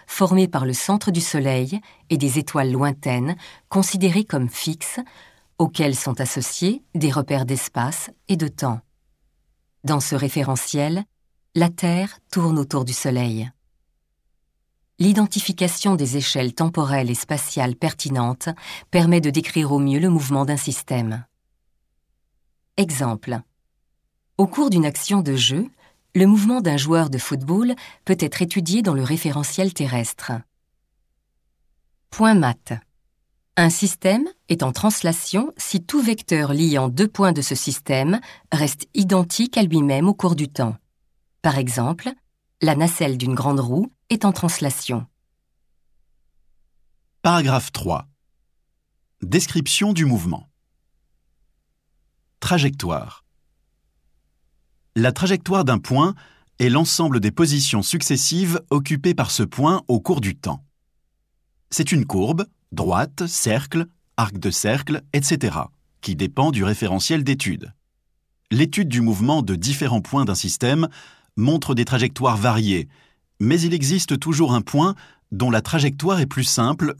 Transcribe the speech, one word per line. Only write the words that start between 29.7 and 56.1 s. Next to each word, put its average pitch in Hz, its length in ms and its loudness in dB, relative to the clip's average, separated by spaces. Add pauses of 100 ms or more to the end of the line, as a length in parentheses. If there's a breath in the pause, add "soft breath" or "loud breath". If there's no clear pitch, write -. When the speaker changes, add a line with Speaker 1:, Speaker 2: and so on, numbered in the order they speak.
Speaker 1:
terrestre. 127 580 -4 (1800)
Point 220 260 4
maths. 131 360 0 (840)
Un 170 120 6
système 196 560 0 (220)
est 165 160 -2
en 131 80 0
translation 202 840 -2
si - 260 -4
tout 294 180 0
vecteur 170 520 0
liant 143 340 2
deux 156 220 2
points 190 240 2
de 151 80 -2
ce 135 140 -4
système 143 640 -2 (320 loud breath)
reste 151 400 -2
identique 190 640 0
à 220 60 4
lui-même 151 440 4
au 202 60 4
cours 170 240 0
du 147 100 -2
temps. 117 300 -4 (640)
Par 143 160 2
exemple, 127 520 -2 (520)
la 156 140 4
nacelle 151 420 0
d'une 123 180 -2
grande 139 240 0
roue 135 320 -2 (180)
est 220 140 0
en 202 80 4
translation. 135 760 -4 (2250)
Speaker 2:
Paragraphe 139 520 2
trois. 82 340 -4 (1120)
Description 165 720 0
du 165 140 2
mouvement. 90 400 0 (1900)
Trajectoire. 139 840 -2 (1700)
La 120 160 4
trajectoire 185 540 0
d'un 123 120 4
point 151 380 2 (440 soft breath)